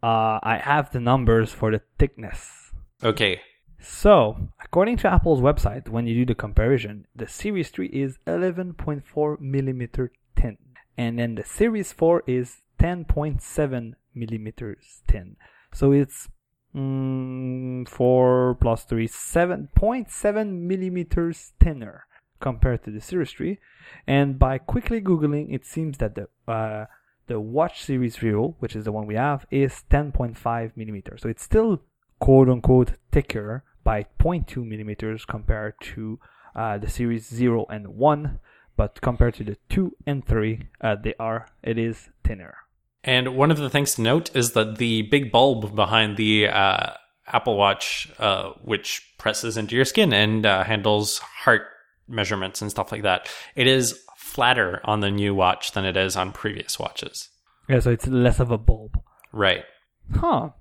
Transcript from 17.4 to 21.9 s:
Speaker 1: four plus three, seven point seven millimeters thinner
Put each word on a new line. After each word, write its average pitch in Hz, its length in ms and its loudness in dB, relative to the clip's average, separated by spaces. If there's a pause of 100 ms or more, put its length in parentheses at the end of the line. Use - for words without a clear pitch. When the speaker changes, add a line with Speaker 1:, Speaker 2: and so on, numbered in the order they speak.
Speaker 1:
four 127 720 4
plus 117 240 0
three, 113 220 -2
seven 170 680 -2
point 226 340 2
seven 202 560 -4
millimeters 175 920 -4
thinner 127 460 2 (340)